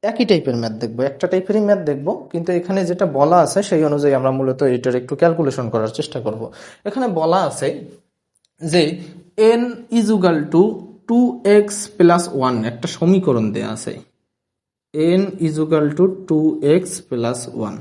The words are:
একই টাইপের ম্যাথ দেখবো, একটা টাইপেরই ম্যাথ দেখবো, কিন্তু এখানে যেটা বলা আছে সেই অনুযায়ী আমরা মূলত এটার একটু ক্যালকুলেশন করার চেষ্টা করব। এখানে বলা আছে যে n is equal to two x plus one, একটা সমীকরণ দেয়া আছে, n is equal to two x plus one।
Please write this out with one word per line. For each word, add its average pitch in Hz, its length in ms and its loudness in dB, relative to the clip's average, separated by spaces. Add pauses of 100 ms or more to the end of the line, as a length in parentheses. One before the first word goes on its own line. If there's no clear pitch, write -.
একই 277 280 -2
টাইপের 147 300 2
ম্যাথ 110 220 -4
দেখবো, 113 180 -8 (100)
একটা 156 220 -6
টাইপেরই 202 360 0
ম্যাথ 196 120 2 (100)
দেখবো, 143 220 -4 (200)
কিন্তু 170 260 -4
এখানে 185 220 -2 (100)
যেটা 185 160 0 (120)
বলা 160 260 4
আছে 147 140 -2 (100)
সেই 160 200 2
অনুযায়ী 143 300 2
আমরা 131 200 0
মূলত 131 220 -2 (160)
এটার 123 240 -2
একটু 127 200 -8
ক্যালকুলেশন 160 520 0
করার 110 260 -2
চেষ্টা - 280 -6
করব। 110 160 -6 (460)
এখানে 247 180 -4 (140)
বলা 190 180 2 (100)
আছে - 200 -4 (920)
যে 165 220 2 (760)
n 240 40 0 (360)
is 208 160 2
equal 180 240 2 (140)
to 165 100 6 (460)
two 240 180 4 (380)
x - 20 -4 (300)
plus 175 280 6 (220)
one, 127 100 0 (140)
একটা - 160 -10 (100)
সমীকরণ 165 580 2
দেয়া 107 220 -6
আছে, - 180 -10 (1200)
n 196 40 4 (240)
is 151 160 0
equal 156 240 2 (120)
to 180 60 6 (240)
two 156 180 2 (340)
x 185 40 -8 (240)
plus 120 320 -4 (280)
one। 104 120 -12